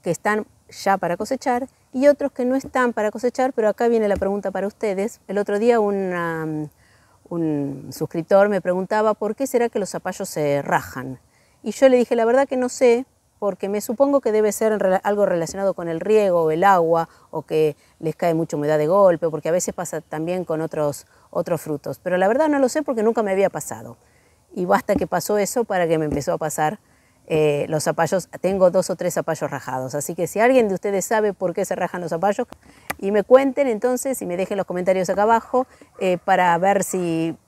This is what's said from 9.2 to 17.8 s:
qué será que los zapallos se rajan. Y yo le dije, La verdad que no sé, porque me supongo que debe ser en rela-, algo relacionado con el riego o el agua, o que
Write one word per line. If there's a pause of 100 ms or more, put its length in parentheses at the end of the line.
qué
será
que
los
zapallos
se
rajan. (420)
Y
yo
le
dije,
La
verdad
que
no
sé, (360)
porque
me
supongo
que
debe
ser
en
rela-,
algo
relacionado
con
el
riego
o
el
agua, (220)
o
que (220)